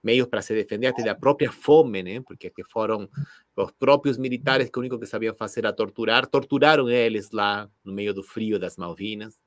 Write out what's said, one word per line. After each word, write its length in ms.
meios 240
para 160
se 120
defender 320
até 160
da 120
própria 380
fome, 500
né? 180
Porque 300
que 140
foram 440
os 160
próprios 440
militares 540
que 80
o 20
único 180
que 80
sabiam 280
fazer 260
era 120
torturar, 540
torturaram 640
eles 420
lá 380
no 80
meio 220
do 80
frio 360
das 180
Malvinas. 720